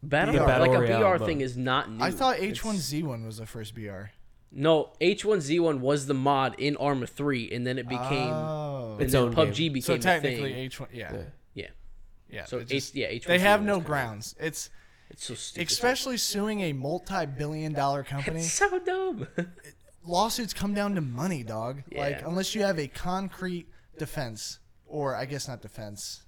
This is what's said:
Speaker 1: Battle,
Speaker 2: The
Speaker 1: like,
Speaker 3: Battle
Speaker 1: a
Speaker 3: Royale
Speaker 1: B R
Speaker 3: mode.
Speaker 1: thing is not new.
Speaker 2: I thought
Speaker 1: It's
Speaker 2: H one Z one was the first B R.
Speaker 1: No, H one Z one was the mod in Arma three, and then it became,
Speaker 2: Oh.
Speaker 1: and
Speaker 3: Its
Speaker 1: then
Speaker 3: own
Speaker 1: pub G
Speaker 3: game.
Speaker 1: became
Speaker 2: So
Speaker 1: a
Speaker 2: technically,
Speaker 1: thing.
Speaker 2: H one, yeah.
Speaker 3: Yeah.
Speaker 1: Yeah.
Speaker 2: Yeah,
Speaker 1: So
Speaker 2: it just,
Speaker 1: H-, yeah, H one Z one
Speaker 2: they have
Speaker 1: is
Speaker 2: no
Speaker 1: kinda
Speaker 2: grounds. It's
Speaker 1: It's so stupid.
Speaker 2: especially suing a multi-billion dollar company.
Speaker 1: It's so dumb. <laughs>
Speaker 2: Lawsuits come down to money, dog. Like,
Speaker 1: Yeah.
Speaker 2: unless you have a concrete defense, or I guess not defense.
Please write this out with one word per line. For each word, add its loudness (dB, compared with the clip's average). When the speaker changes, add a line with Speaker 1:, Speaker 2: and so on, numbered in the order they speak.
Speaker 1:
Battle, 2
Speaker 2:
The 6
Speaker 1:
like, 6
Speaker 3:
Battle 8
Speaker 1:
a 8
Speaker 3:
Royale 4
Speaker 1:
B 6
R 6
Speaker 3:
mode. 0
Speaker 1:
thing 0
is -2
not 0
new. -2
Speaker 2:
I 2
thought 2
Speaker 1:
It's -2
Speaker 2:
H -6
one 0
Z -2
one -6
was -10
the -10
first -12
B -10
R. -12
Speaker 1:
No, 4
H 4
one 4
Z 2
one 4
was 2
the 2
mod 4
in 0
Arma 0
three, -2
and -2
then -2
it -6
became, 0
Speaker 2:
Oh. -4
Speaker 1:
and -4
Speaker 3:
Its 2
Speaker 1:
then 8
Speaker 3:
own 2
Speaker 1:
pub 4
G 0
Speaker 3:
game. 0
Speaker 1:
became -2
Speaker 2:
So 2
Speaker 1:
a 0
Speaker 2:
technically, 2
Speaker 1:
thing. -6
Speaker 2:
H -10
one, -12
yeah. -10
Speaker 3:
Yeah. -6
Speaker 1:
Yeah. -10
Speaker 2:
Yeah, -10
Speaker 1:
So -6
Speaker 2:
it -12
just, -2
Speaker 1:
H-, -2
yeah, -2
H -4
one -6
Z -10
one 6
Speaker 2:
they 4
have 8
Speaker 1:
is 0
Speaker 2:
no 2
Speaker 1:
kinda -2
Speaker 2:
grounds. -4
It's -6
Speaker 1:
It's -16
so -8
stupid. -6
Speaker 2:
especially 2
suing 0
a 0
multi-billion -4
dollar 2
company. -4
Speaker 1:
It's -2
so 4
dumb. -2
<laughs> -10
Speaker 2:
Lawsuits 0
come -2
down 0
to 0
money, -2
dog. -6
Like, -2
Speaker 1:
Yeah. -8
Speaker 2:
unless -2
you 2
have 2
a -2
concrete -4
defense, -8
or -2
I -4
guess -6
not -10
defense. -12